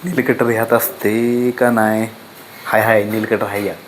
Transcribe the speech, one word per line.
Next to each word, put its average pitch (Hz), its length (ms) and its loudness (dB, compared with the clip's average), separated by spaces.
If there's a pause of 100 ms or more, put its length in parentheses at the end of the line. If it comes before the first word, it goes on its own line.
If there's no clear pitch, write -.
नेल 165 220 -2
कटर 123 200 0
ह्यात 113 280 0
असते 120 760 0
का 123 200 2
नाही? 110 360 2 (580)
हाय, 110 160 2
हाय, 110 220 4
नेल 107 220 -2
कटर 107 200 -2
हाय 101 200 -6
यात. 87 100 -6 (120)